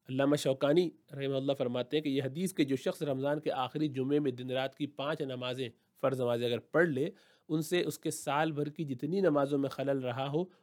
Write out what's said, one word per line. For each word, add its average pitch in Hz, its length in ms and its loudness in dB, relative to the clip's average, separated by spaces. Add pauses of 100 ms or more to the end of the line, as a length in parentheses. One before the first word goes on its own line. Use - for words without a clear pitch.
علامہ 139 280 4
شوکانی 143 520 4 (240)
رحمہ 139 220 -2
اللہ 135 240 0
فرماتے 123 380 0
ہیں 156 80 0
کہ 151 40 -2
یہ 135 140 0
حدیث 143 320 -2
کہ 156 100 4
جو 135 120 0
شخص - 260 -4
رمضان 143 380 -2
کے 147 120 -2
آخری 147 360 -2
جمعے 131 300 0
میں 143 120 0
دن 127 200 -6
رات 131 260 -2
کی 147 100 -4
پانچ 147 360 -4
نمازیں، 127 460 -6 (340)
فرض 131 180 2
نمازیں 120 260 2
اگر 117 120 0
پڑھ 165 300 2
لے، 143 200 0 (400)
ان 160 140 0
سے 175 200 0
اس 156 160 -4
کے 160 120 -6
سال 151 420 0
بھر 147 160 -2
کی 151 160 -6
جتنی 156 360 -2
نمازوں 143 380 4
میں 139 120 0
خلل 139 280 -2
رہا 127 320 -4
ہو، 160 140 0 (180)